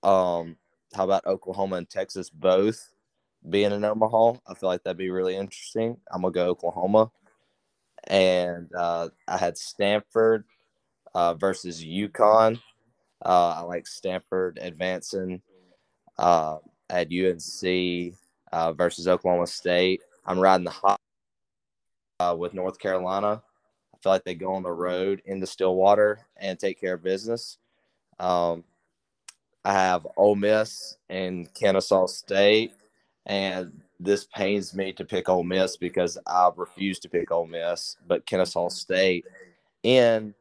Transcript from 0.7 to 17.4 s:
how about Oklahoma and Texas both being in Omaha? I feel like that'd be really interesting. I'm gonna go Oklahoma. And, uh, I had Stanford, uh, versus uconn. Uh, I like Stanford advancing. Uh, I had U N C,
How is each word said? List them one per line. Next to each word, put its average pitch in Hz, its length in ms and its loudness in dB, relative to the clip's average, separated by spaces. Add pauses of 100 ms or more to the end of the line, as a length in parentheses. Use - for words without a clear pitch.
how 98 80 -2
about 95 220 0
Oklahoma 95 520 -4
and 85 120 -10
Texas 95 400 -8
both 92 640 2 (560)
being 101 240 2
in 104 100 -4
Omaha? 113 520 2 (120)
I 95 60 -16
feel 92 160 -2
like 90 140 -2
that'd 92 140 -6
be 92 120 -6
really 92 260 -2
interesting. 113 640 -6 (120)
I'm 92 120 -8
gonna 92 100 0
go 87 160 0
Oklahoma. 92 640 0 (920)
And, 90 680 2
uh, 85 360 -2 (180)
I 92 100 -4
had 87 200 -2
Stanford, 107 880 0 (680)
uh, 85 200 0
versus 87 500 -4
uconn. 107 760 2 (640)
Uh, 87 320 2
I 82 40 -10
like 87 240 -10
Stanford 92 760 -6
advancing. 92 800 -8 (760)
Uh, 80 420 2 (300)
I 90 100 -2
had 80 120 -4
U 92 180 0
N 85 100 -4
C, 90 720 -4 (400)